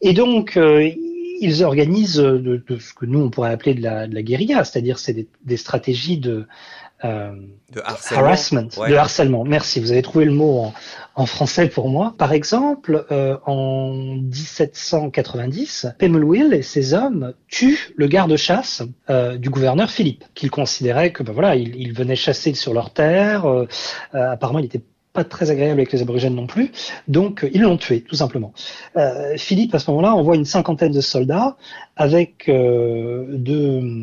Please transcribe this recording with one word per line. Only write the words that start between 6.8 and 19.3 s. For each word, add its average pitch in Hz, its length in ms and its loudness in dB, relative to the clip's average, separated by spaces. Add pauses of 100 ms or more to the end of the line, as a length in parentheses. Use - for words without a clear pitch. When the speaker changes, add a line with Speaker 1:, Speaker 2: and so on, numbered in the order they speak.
Speaker 1:
euh, 107 280 -6 (400)
Speaker 2:
De 113 120 -10
harcèlement. 117 400 -2
Speaker 1:
harassment, 143 440 0 (100)
Speaker 2:
Ouais. 107 100 -2
Speaker 1:
de 139 60 4
harcèlement. 139 500 2
Merci, 147 360 -2
vous 117 120 -2
avez 127 100 4
trouvé 156 220 2
le 151 80 4
mot 143 280 2
en, 110 140 -6 (420)
en 135 100 0
français 147 420 0
pour 131 200 -2
moi. 180 280 0
Par 139 160 0
exemple, 170 800 0
euh, 135 260 0 (100)
en 135 720 -4
dix-sept 139 560 -4
cent 151 340 -2
quatre-vingt-dix, 131 760 -6 (100)
Pemulwuy 180 560 4
et 143 80 0
ses 135 320 -2
hommes 185 400 -2 (140)
tuent - 480 2
le 147 100 2
garde-chasse, 175 760 0 (280)
euh, 123 260 0